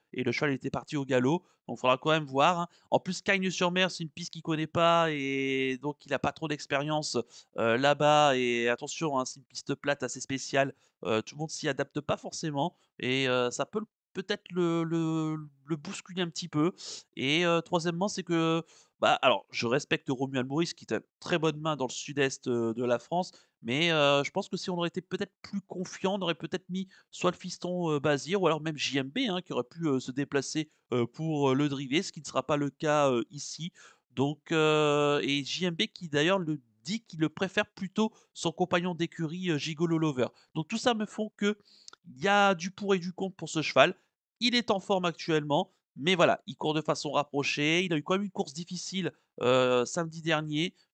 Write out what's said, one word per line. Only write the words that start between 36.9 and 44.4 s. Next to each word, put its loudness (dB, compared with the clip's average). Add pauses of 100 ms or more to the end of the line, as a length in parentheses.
qu'il -14
le 2
préfère -2
plutôt -2 (220)
son -4
compagnon 0
d'écurie, -4
heu, 2
Gigolo 0
Lover. 0 (280)
Donc -4
tout -4
ça 2
me -2
font -8
que 0 (480)
il -14
y 2
a 6
du -8
pour 0
et 2
du -6
contre -6
pour -10
ce -2
cheval. 6 (440)
Il 0